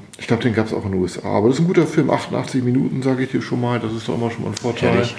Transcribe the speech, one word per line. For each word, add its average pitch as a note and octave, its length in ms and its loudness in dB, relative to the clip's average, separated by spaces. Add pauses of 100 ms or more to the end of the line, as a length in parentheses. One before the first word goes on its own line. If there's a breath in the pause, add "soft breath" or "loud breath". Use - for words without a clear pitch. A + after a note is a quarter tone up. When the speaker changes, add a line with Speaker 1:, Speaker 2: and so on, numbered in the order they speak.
(160)
Speaker 1:
ich - 120 -10
glaub, A2+ 120 2
den A#2 140 0
gab's G#2+ 180 0
auch - 120 -4
in G2 80 -2
den F#2+ 80 0
U F#2 40 2
S - 200 -6
A. G2 40 -6
Aber G#2 200 4
das C3+ 100 4
ist E3 60 4
ein - 20 4
guter E3+ 200 4
Film, C#3+ 240 2
achtundachtzig - 540 -2
Minuten, C3 380 0
sag C3 180 0
ich B2+ 100 -2
dir C3 120 0
schon B2 180 -4
mal. B2 200 0
Das A2 120 -2
ist A2+ 160 -6
doch C3+ 60 -2
immer A#2 160 0
schon A2 120 -8
mal G#2 80 -4
ein G2+ 60 -6
Vorteil. A#2+ 380 0
Speaker 2:
Ehrlich? G2 240 0